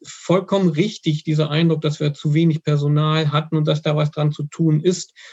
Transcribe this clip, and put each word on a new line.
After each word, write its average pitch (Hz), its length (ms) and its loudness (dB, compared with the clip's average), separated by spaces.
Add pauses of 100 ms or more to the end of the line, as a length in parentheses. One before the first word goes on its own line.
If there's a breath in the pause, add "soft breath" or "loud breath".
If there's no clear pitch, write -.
vollkommen 190 640 0
richtig, 160 520 -2
dieser 151 280 0
Eindruck, 160 320 2
dass 151 180 -2
wir 147 140 0
zu 147 200 -2
wenig 160 280 2
Personal 151 680 0
hatten 156 260 -2
und 151 120 0
dass 156 140 0
da 151 120 0
was 151 160 0
dran 147 220 -2
zu 147 120 -8
tun 156 360 0
ist. 180 320 -2 (200 loud breath)